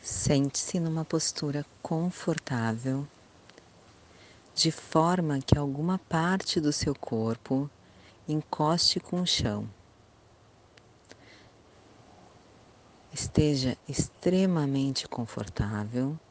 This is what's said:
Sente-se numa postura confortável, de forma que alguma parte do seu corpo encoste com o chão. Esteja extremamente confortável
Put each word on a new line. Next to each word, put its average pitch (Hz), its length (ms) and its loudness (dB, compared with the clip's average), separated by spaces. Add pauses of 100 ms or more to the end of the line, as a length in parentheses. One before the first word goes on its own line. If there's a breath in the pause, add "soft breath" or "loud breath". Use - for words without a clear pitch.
Sente-se - 680 0
numa 160 260 0
postura 147 580 -2 (200)
confortável, 135 1200 -2 (1500 loud breath)
de 160 160 2
forma 165 680 2
que - 160 2
alguma 147 440 -2
parte 175 600 0
do 147 140 2
seu - 220 0
corpo 117 720 -2 (580 loud breath)
encoste 156 720 0
com 180 220 -4
o 180 60 0
chão. 107 420 -2 (3500 loud breath)
Esteja 143 640 2 (100)
extremamente 147 1200 0
confortável 113 1120 -4 (120)